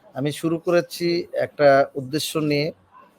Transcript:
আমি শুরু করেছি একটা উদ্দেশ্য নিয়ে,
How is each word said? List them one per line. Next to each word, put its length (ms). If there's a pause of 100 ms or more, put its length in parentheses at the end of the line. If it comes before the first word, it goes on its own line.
(140)
আমি 180
শুরু 260
করেছি 760
একটা 520 (100)
উদ্দেশ্য 420
নিয়ে, 340 (480)